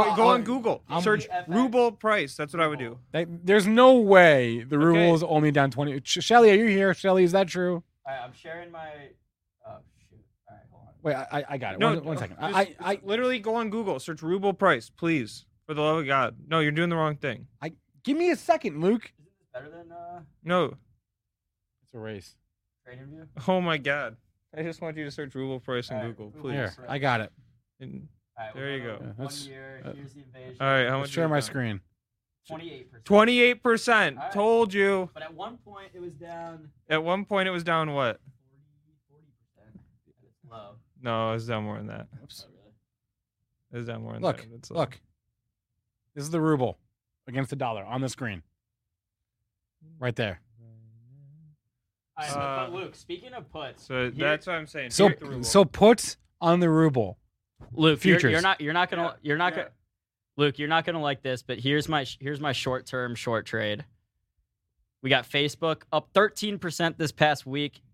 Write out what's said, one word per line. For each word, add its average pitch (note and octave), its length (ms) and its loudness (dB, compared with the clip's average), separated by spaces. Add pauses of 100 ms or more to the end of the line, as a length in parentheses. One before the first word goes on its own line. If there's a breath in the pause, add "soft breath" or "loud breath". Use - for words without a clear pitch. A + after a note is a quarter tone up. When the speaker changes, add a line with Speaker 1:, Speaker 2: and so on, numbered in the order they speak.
Speaker 1:
I'll, G#3 140 2
Speaker 2:
go A3+ 100 6
on B3 140 6
Speaker 3:
I'll, G3+ 60 -6
Speaker 2:
Google. A3+ 440 -2
Speaker 3:
I'm E3 120 -2
Speaker 2:
Search G#3 220 0
Speaker 1:
E - 60 -14
F F3+ 120 -4
X. E3+ 60 -14
Speaker 2:
ruble A#3+ 440 2
price. G#3 440 -2
That's D3+ 160 -8
what E3+ 80 -2
I D#3+ 60 4
would D3+ 140 -2
do. A#2+ 180 -8 (140)
Speaker 3:
That, E3 160 -2 (180)
there's G3 200 6
no B3 280 10
way E3+ 680 8
the C#3+ 120 -2
Speaker 2:
Okay. D3 80 4
Speaker 3:
ruble E3+ 300 6
is D#3+ 80 2
only D3+ 300 2
down C#3 180 4
twenty. C#3 340 -4
Sh-, - 180 -2
Shelly, A3+ 280 8
are G3 40 8
you A3 120 4
here? G3 260 2
Shelly, F#3 320 2
is E3+ 80 4
that F#3+ 160 4
true? F3+ 360 -4 (200)
Speaker 1:
All C3+ 80 -10
right, C3 120 -10
I'm B2+ 80 -16
sharing E3+ 400 -16
my, D#3+ 160 -14 (800)
oh, - 80 -18 (340)
shoot. F#2 80 -20 (300)
All - 80 -20
right, - 160 -20
hold - 160 -20
on. - 140 -20
Speaker 3:
Wait, D3+ 120 -2
I, C3 160 -8
I, C#3+ 200 -6
I C#3+ 80 -8
got G#2 160 -8
it. F#2+ 60 -8
Speaker 2:
No, A3+ 140 4
Speaker 3:
One, D3+ 100 -6
one D3+ 140 -6
second. F#2+ 220 -10
Speaker 2:
just, D#3+ 160 -4
Speaker 3:
I, F#3+ 40 4
I, G3 200 -2
I F#3+ 160 -4
Speaker 2:
just G3 100 -14
literally B3 320 -2
go A3 160 -6
on A3+ 160 -4
Google. G3 300 -4
Search D#3+ 200 -12
ruble F#3+ 320 -2
price, E3+ 380 2
please. D#3 540 -4 (220)
For D#3 80 -8
the D3+ 80 -4
love D#3 160 2
of D3 100 -4
God. B2+ 260 2 (140)
No, E3 100 0
you're D3 140 2
doing E3+ 180 0
the E3+ 60 -2
wrong D#3 180 0
thing. B2 320 -8 (160)
Speaker 3:
I, D#3+ 120 -10 (280)
give C#4+ 160 -2
me F4 120 2
a C#4 60 0
second, G3+ 440 -2
Luke. G#3+ 400 0
Speaker 1:
Isn't - 80 -20 (100)
this - 160 -20
better C#3 160 -16
than, E3+ 220 -20
uh, E3+ 300 -16 (200)
Speaker 2:
No. E3+ 320 -2 (1080)
Speaker 3:
It's - 100 -20
a A#2+ 60 -16
race. G#2+ 340 -14 (500)
Speaker 1:
Trading B2+ 220 -20
View? D#3 220 -20 (180)
Speaker 2:
Oh F#3 140 2
my E3 180 0
God. C3+ 380 -4 (400)
I D#3 80 -6
just E3 180 -10
want D#3 140 -10
you D#3 80 -8
to C#3+ 80 -12
search C#3 240 -12
ruble C3 240 -8
price B2 320 -8
on B2+ 60 -6
Speaker 1:
All B2+ 40 -6
right, A#2+ 60 -8
Speaker 2:
Google, G#2+ 220 -16
Speaker 1:
ruble D3+ 100 -20
Speaker 2:
please. C#3 140 -8
Speaker 3:
Here, A#2+ 220 -4
Speaker 1:
price. - 120 -18
Speaker 3:
I C#3 100 -6
got B2+ 220 0
it. G#2 100 -10 (480)
Speaker 2:
And C3 300 -16 (280)
Speaker 1:
All A2+ 100 -12
right, - 80 -16
Speaker 2:
there C3+ 100 -12
Speaker 1:
we'll C#3 80 -8
Speaker 2:
you C3+ 100 -8
Speaker 1:
go A#2+ 40 -10
Speaker 2:
go. A2+ 60 -10
Speaker 3:
Yeah, B2 140 -14
Speaker 1:
one G#2+ 120 -14
Speaker 3:
that's, C#3 280 -10
Speaker 1:
year, C3+ 380 -18
Speaker 3:
uh, C3+ 80 -12
Speaker 1:
here's C#3 220 -18
the - 80 -20
invasion. B2+ 380 -20
Speaker 2:
All C3+ 60 -2
right, C3 220 2
how C3+ 100 -2
Speaker 3:
let's C#3 40 -4
Speaker 2:
much C#3+ 80 -10
Speaker 3:
share E3 160 -2
Speaker 2:
is D#3 40 -2
Speaker 3:
my D3+ 60 0
Speaker 2:
it C#3 40 0
down? A#2 60 -4
Speaker 3:
screen. A2+ 340 -6 (680)
Speaker 1:
Twenty-eight - 420 -16
percent. - 140 -20
Speaker 2:
Twenty-eight A#3+ 580 6
percent. A3 540 2
Speaker 1:
All - 80 -12
right. - 80 -8
Speaker 2:
Told G#3+ 420 2
you. G3 400 0
Speaker 1:
But D#3 80 -16
at D#3+ 120 -14
one A3 240 -14
point, G3 360 -20
it F3+ 60 -18
was F3 140 -14
down E3 560 -16 (180)
Speaker 2:
At D#3 160 -2
one F#3+ 220 -2
point, F#3+ 200 -2
it F#3 60 -4
was F3 100 -6
down D#3+ 300 -2
what? C3 260 -2 (300)
Speaker 1:
forty, - 480 -20 (120)
forty D3 180 -20 (280)
percent G#2+ 220 -20 (320)
at - 180 -20
its - 120 -20 (120)
low. G#2+ 260 -18 (240)
Speaker 2:
No, A2+ 300 -4
it A2+ 40 -4
was A2+ 120 -8
down A2 160 -6
more G#2+ 140 -8
than G#2+ 120 -12
that. A2 200 -14 (160)
Speaker 3:
Oops. - 240 -20
Speaker 1:
Oh, - 20 -20
really? - 220 -20 (1000)
Speaker 2:
It A#2+ 40 -14
was A#2+ 100 -10
down A2+ 160 -10
more A2+ 120 -12
than A2+ 80 -12
Speaker 3:
Look, E3+ 160 -2
Speaker 2:
that A2+ 80 -20
at A2+ 60 -20
its - 180 -20
low. - 100 -4
Speaker 3:
look. C3 200 -6 (1160)
This C#3+ 80 -10
is D3+ 60 -10
the E3 100 0
ruble C#3 380 2 (500)
against B2+ 220 -4
the C#3 60 -8
dollar A2+ 280 -6
on A#2+ 160 -6
the C3 80 -4
screen. G#2+ 340 -10 (1600)
Right B2 160 -4
there. G#2 240 -4 (1800)
Speaker 1:
All D3+ 100 -10
right, C#3+ 100 -6
Speaker 2:
Uh, C3+ 300 -4
Speaker 1:
but D3 80 -12
Luke, F#3 220 -10
speaking F3+ 360 -16
of A#3+ 180 -16
puts, C#3 360 -14
Speaker 2:
so B2+ 240 -4
Speaker 1:
here - 20 -10
Speaker 2:
that's D3 340 -2
what F3+ 100 -6
I'm D#3 100 -10
saying. C3+ 240 -12
Speaker 3:
So, F#3+ 180 6
Speaker 2:
Check - 120 -2
the D3 60 -14
ruble. C3 180 -10
Speaker 3:
so G3 200 8
puts - 520 4 (240)
on F3 200 4
the E3+ 80 4
ruble. C#3+ 480 2 (560)
Speaker 1:
Luke, D#3 320 2
you're, F#3 140 6
Speaker 3:
Futures. D#3+ 140 2
Speaker 1:
you're E3 100 2
not, F#3+ 180 0
you're D3+ 140 -4
not F3+ 160 0
gonna, F3 140 -4
Speaker 2:
Yeah. E3+ 80 -4 (100)
Speaker 1:
you're D3 160 -4
not F3 140 0
Speaker 2:
Yeah. D#3+ 60 -8
Speaker 1:
gonna, - 120 -8 (640)
Luke, C#3+ 220 0
you're D3 100 -6
not D#3+ 160 0
gonna E3+ 160 -4
like C#3+ 220 -4
this, B2+ 200 -6
but B2 180 -10
here's C#3+ 280 -2
my D3 160 -2
sh-, - 160 -14
here's C#3+ 200 -10
my D3 120 -4
short-term B2+ 600 -6
short A2+ 320 -4
trade. G#2+ 400 -4 (1160)
We C3 60 -4
got C3 200 4
Facebook D3 560 -2 (100)
up - 180 -2
thirteen G#3 460 0
percent E3 400 -4
this D#3 120 -2
past D3+ 360 0
week, C#3+ 340 -6 (140)